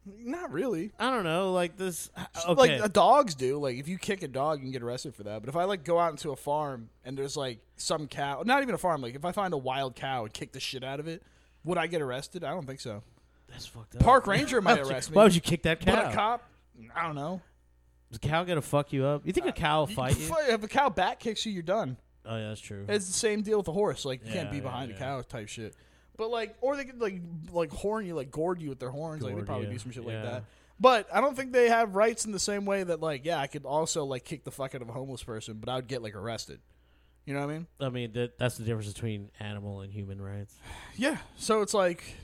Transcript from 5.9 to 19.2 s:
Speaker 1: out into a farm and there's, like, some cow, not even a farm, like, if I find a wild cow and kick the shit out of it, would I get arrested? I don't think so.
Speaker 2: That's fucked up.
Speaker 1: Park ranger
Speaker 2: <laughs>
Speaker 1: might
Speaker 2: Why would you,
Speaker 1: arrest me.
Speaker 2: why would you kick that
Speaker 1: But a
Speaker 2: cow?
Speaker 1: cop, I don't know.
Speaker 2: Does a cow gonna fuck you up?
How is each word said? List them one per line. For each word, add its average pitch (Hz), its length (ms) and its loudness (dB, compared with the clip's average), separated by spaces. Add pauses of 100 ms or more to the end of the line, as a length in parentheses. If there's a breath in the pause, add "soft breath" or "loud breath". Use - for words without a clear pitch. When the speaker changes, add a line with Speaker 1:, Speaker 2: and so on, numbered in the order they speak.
Speaker 1:
out 170 120 4
into 147 200 -6
a 131 40 -4
farm 143 540 -4 (160)
and 131 120 -8
there's, 139 200 -4
like, 131 220 -6 (180)
some 156 300 -2
cow, 143 380 -6
not 269 180 4
even 247 120 -2
a 151 40 -4
farm, 160 220 0
like, 120 140 -6
if 139 80 -12
I 175 80 -2
find 185 220 -2
a 151 40 -2
wild 131 380 -4
cow 131 280 -4
and 107 100 -8
kick - 180 -10
the 135 80 -12
shit 127 240 -6
out 135 160 -8
of 151 80 -8
it, 165 140 -10 (420 soft breath)
would 175 140 -2
I 165 100 0
get 170 140 -2
arrested? 139 420 -6
I 139 80 -4
don't 165 140 -6
think 131 160 -12
so. 104 220 -10 (460)
Speaker 2:
That's - 180 -14
fucked - 300 -18
up. 123 40 6
Speaker 1:
Park 254 260 10
ranger 240 340 2
Speaker 2:
<laughs> - 20 0
Speaker 1:
might 233 100 8
Speaker 2:
Why 214 60 8
would 135 80 -2
you, 135 80 0
Speaker 1:
arrest 127 160 -6
me. 156 40 2
Speaker 2:
why 202 80 12
would 190 120 10
you 170 60 6
kick - 220 0
that 165 220 2
Speaker 1:
But 196 140 6
a - 80 2
Speaker 2:
cow? 120 60 -2
Speaker 1:
cop, 220 360 0 (460)
I 165 80 -2
don't 160 120 -4
know. 165 260 -6 (680)
Speaker 2:
Does 117 80 -14
a - 40 -10
cow 160 220 2
gonna 175 200 2
fuck - 280 2
you 135 140 2
up? 143 220 2